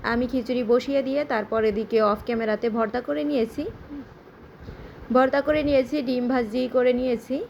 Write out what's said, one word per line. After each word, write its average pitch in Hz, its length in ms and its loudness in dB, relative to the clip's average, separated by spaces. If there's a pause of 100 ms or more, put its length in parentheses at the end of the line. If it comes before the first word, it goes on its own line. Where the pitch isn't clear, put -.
(120)
আমি 240 200 2
খিচুড়ি 254 400 0
বসিয়ে 269 360 4
দিয়ে 277 140 0 (100)
তারপর 220 300 -2 (100)
এদিকে 214 260 0 (140)
অফ 208 160 0
ক্যামেরাতে 226 400 -2 (100)
ভর্তা 226 300 0
করে 294 220 -2
নিয়েছি, 254 340 -2 (1500)
ভর্তা 262 320 4
করে 302 220 2
নিয়েছি, 269 260 2 (120)
ডিম 247 240 0
ভাজি 247 320 0 (120)
করে 254 240 4
নিয়েছি। 254 360 -2 (140)